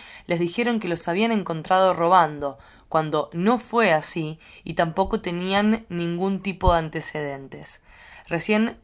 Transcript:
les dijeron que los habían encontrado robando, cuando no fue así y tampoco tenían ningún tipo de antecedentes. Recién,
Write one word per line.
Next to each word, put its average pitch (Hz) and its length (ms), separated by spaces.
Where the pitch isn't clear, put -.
les 175 120
dijeron 226 400
que 185 80
los 170 220
habían 220 240
encontrado 185 600
robando, 160 640
cuando 156 460
no 208 260
fue 220 320
así 156 480
y 165 120
tampoco 190 460
tenían 196 680
ningún 175 520
tipo 190 300
de 170 80
antecedentes. 147 1040
Recién, 214 560